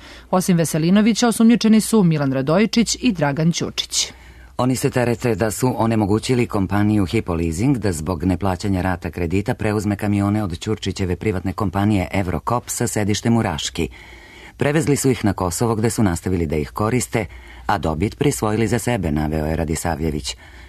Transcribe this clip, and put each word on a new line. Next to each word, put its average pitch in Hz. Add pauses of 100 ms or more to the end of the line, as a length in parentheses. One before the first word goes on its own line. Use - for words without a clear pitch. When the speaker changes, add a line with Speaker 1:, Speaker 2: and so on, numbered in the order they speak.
(300)
Speaker 1:
Osim 185
Veselinovića, 185
osumnjičeni 226
su 214
Milan 151
Radojičić 160
i 254
Dragan 156
Ćučić. - (440)
Speaker 2:
Oni 127
se 131
terete 117
da 107
su 127
onemogućili 110
kompaniju 101
Hypo 92
Leasing 85
da 98
zbog 80
neplaćanja 92
rata 90
kredita 90
preuzme 104
kamione 104
od 87
Ćurčićeve 98
privatne 92
kompanije 98
Eurocop 95
sa -
sedištem 107
u 113
Raški. 85 (680)
Prevezli 143
su 135
ih -
na 101
Kosovo 95
gde 107
su 117
nastavili 90
da 76
ih 76
koriste, 113 (400)
a 104
dobit 80
prisvojili 113
za 117
sebe, 110
naveo 76
je 78
Radisavljević. 78 (320)